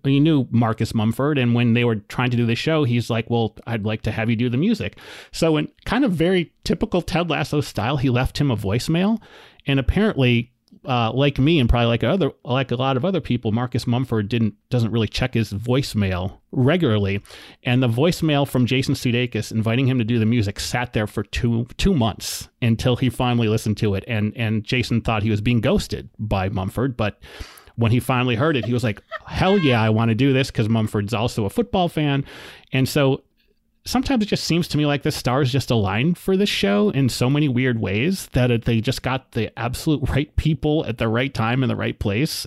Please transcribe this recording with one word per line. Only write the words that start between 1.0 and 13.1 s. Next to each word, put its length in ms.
and 160
when 200
they 100
were 100
trying 360
to 60
do 80
the 120
show, 260
he's 260
like, 220
"Well, 260
I'd 160
like 180
to 80
have 180
you 60
do 140
the 80
music." 420
So 260
in 120
kind 200
of 60
very 420
typical 360
Ted 300
Lasso 300
style, 360
he 140
left 280
him 120
a 60
voicemail, 640
and 100
apparently, 720
uh, 280
like 260
me 220
and 100
probably 160
like 160
other, 300
like 280
a 40
lot 200
of 80
other 160